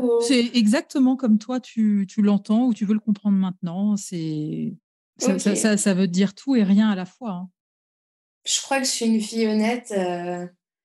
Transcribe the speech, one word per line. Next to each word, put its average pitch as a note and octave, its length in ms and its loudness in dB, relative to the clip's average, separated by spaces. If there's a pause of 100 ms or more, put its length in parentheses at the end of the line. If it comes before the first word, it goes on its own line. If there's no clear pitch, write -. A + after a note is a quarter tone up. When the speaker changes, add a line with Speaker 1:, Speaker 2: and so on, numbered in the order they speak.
Speaker 1:
ou ? A#3 180 2
Speaker 2:
C'est A#3+ 340 2
exactement B3+ 640 2
comme A3 220 4
toi, B3+ 220 -4
tu, G#3 480 0
tu G#3+ 140 -2
l'entends G#3 440 2
ou A#3 80 2
tu G#3+ 100 -4
veux G3+ 100 0
le G#3+ 60 0
comprendre G3+ 360 0
maintenant. F#3+ 600 -2
C'est, D#3 760 -6 (440)
ça, B3 160 2
Speaker 1:
Ok. F3 60 -2
Speaker 2:
ça, G3+ 140 0
ça, G#3+ 220 2
ça G3+ 180 0
veut F#3 140 0
dire F#3+ 260 0
tout C4+ 220 -2
et G#3+ 80 4
rien G3+ 260 4
à G3 60 -2
la F3+ 100 -8
fois, A#3 240 -14
hein. F3+ 180 -10 (960)
Speaker 1:
Je - 180 -4
crois C4+ 160 -2
que C4 80 -2
je - 40 -2
suis - 160 -2
une A3 140 2
fille A3+ 260 -2
honnête, A3 500 -2
euh, F3 500 -4 (380)